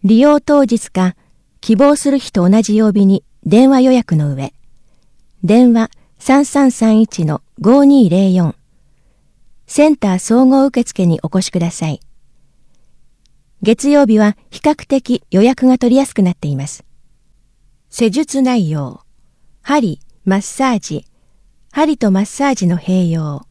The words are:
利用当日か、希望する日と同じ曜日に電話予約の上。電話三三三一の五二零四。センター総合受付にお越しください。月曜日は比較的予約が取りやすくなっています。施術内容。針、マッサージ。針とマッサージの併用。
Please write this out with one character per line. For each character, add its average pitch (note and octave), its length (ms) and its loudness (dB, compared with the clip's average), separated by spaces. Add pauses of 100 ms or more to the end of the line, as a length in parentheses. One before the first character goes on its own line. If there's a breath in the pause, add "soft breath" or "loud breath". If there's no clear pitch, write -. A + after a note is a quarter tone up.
利 A3 160 2
用 D4 220 4
当 D4 220 2
日 A3+ 260 -4
か、 F#3 260 -2 (460)
希 A3+ 140 0
望 C#4+ 200 4
す C#4+ 140 -4
る C#4 80 0
日 - 160 -10
と F3+ 160 0
同 G#3+ 140 4
じ G#3 120 -2
曜 G#3+ 180 2
日 G3 120 2
に F#3+ 180 0 (220)
電 A3+ 240 4
話 C4+ 120 2
予 C4 100 2
約 A#3+ 240 0
の D3 180 -2
上。 C3+ 220 -10 (880)
電 A#3 280 4
話 A3+ 200 -2 (260)
三 C#4 280 0
三 C#4 260 0
三 A3 280 0
一 G3+ 260 -2
の D3+ 180 -6 (180)
五 C4+ 220 4
二 C#4 260 4
零 F#3+ 240 0
四。 F3 220 -2 (1120)
セ D4+ 240 2
ン C#4+ 60 0
タ F#3+ 180 -2
ー F#3 40 -4
総 B3 280 2
合 C4+ 180 2
受 C4 160 -2
付 - 240 -4
に E3 160 0
お D#3+ 60 -8
越 F#3 160 -2
し - 80 -10
く F#3 80 -4
だ E3+ 100 -4
さ D#3+ 200 -8
い。 D3 100 -10 (1600)
月 A#3 240 -2
曜 C#4+ 180 4
日 G#3+ 140 2
は G#3 160 0 (140)
比 - 100 -20
較 - 260 -2
的 B3+ 460 -4
予 F#3 100 2
約 B3+ 260 2
が B3+ 100 2
取 B3 140 0
り B3 40 2
や C4+ 100 2
す - 80 -16
く G#3+ 80 -2
な F3+ 120 0
っ - 20 -6
て - 140 -8
い C#3 80 -6
ま C#3 100 -10
す。 - 160 -18 (1040)
施 A3+ 200 -2
術 C4+ 320 -4
内 B3 280 -2
容。 D3 300 -8 (600)
針、 C4+ 400 -2 (240)
マ F#3+ 120 0
ッ G3+ 40 -4
サ C4 300 -4
ー A3 100 -2
ジ。 - 240 -12 (680)
針 D4 260 -2
と G#3+ 140 0
マ F#3+ 100 0
ッ G#3 40 -4
サ C#4 220 -6
ー C4+ 80 -2
ジ F#3 120 -4
の F3 100 -2
併 F3+ 320 -2
用。 D#3 420 -8